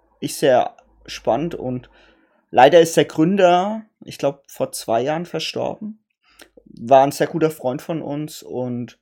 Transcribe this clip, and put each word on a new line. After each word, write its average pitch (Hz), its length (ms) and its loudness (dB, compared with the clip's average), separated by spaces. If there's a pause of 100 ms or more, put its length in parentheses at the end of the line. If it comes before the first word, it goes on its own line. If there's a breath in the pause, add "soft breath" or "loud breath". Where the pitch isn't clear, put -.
(200)
ich - 160 -8
sehr 123 400 2 (300)
spannend 139 480 -4
und 127 340 -10 (600 soft breath)
leider 143 300 6
ist 165 160 2
der 156 100 4
Gründer, 185 760 2 (220)
ich - 140 -16
glaub, - 300 -4
vor - 240 -8
zwei 113 300 -2
Jahren 160 240 -4
verstorben. 160 800 -8 (600 soft breath)
War 131 400 2
ein 143 80 -2
sehr - 160 -2
guter 156 220 0
Freund 127 320 -8
von 165 200 -8
uns 151 400 -10
und 120 600 -8